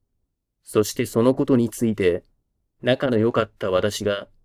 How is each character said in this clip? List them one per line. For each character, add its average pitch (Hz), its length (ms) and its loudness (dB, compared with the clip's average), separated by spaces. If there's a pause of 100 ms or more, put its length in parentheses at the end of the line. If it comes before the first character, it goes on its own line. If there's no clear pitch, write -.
(640)
そ 107 220 0
し - 100 -8
て 127 100 -2
そ 113 180 0
の 131 120 4
こ 139 100 -2
と 131 120 2
に 117 120 2
つ - 160 -6
い 113 100 0
て、 90 300 0 (560)
仲 127 300 0
の 117 80 2
良 110 120 2
か 117 120 0
っ 107 80 -6
た - 200 -6
私 101 360 -2
が、 101 220 -6 (160)